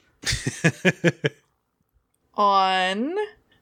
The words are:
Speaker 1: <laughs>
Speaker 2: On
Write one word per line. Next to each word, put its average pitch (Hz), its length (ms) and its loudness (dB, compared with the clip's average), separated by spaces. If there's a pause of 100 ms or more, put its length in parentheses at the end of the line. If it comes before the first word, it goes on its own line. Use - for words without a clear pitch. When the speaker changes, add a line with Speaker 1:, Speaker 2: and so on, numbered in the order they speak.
(220)
Speaker 1:
<laughs> - 1080 -2 (1000)
Speaker 2:
On 196 800 0 (480)